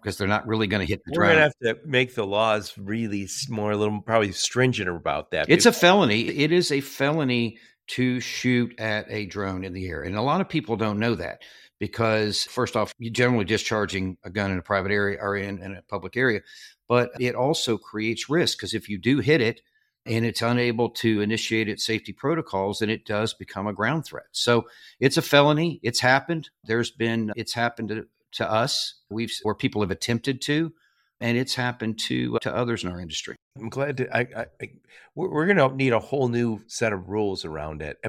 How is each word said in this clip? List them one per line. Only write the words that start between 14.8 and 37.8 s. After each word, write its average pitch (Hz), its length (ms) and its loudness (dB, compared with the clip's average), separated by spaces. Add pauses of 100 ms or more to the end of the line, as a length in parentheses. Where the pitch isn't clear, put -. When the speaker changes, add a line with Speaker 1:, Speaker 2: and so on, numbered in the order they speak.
Speaker 1:
area 101 300 0
or 101 160 -2
in, 98 240 -6
in 95 140 -12
a 92 80 -18
public 95 340 -8
area, 120 240 0 (460)
but 120 320 2
it 123 160 -2
also 127 420 0
creates 110 500 -6
risk, 147 320 0
'cause 104 140 -6
if 107 160 -6
you 101 80 -6
do 127 220 2
hit 143 200 4
it, 117 220 0 (460)
and 113 180 0
it's 113 160 -2
unable 120 480 2
to 110 320 2
initiate 110 460 0
its 104 180 -4
safety 107 280 -4
protocols, 104 640 -2
then 107 100 0
it 110 160 -4
does 107 280 -2
become 98 340 -8
a 101 60 -4
ground 120 320 -2
threat. - 260 -14
So 117 360 2 (320)
it's 139 180 2
a 160 40 4
felony. 147 640 4
It's 113 160 -2
happened. 139 500 2 (140)
There's 113 280 0
been, 113 440 -2
it's 113 180 -8
happened 117 360 -2
to, 110 180 -8 (260)
to 104 160 -2
us. 113 460 0 (140)
We've, 110 220 -4 (120)
where 107 120 0
people 107 260 -2
have 95 100 0
attempted 120 520 -2
to, 156 300 0 (460)
and 117 180 0
it's 127 180 -2
happened 120 440 -4
to, 123 420 -2
to - 140 -4
others 117 280 -2
in 90 80 -6
our 87 80 -10
industry. 80 360 -10 (220)
Speaker 2:
I'm 110 120 -10
glad 139 280 -4
to, 123 180 -4
I, 117 40 2
I, 120 260 -4 (160)
I, - 80 -12 (460)
we're, 180 140 -4
we're 156 180 0
gonna 147 280 4
need 131 180 4
a 110 60 4
whole 135 300 0
new 117 380 0
set 110 260 -2
of 92 160 -6
rules 101 340 -2
around 78 380 -8